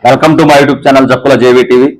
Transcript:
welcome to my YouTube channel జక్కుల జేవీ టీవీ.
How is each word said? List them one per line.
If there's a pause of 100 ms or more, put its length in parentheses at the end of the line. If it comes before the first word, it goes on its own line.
welcome
to
my
YouTube
channel
జక్కుల
జేవీ
టీవీ. (120)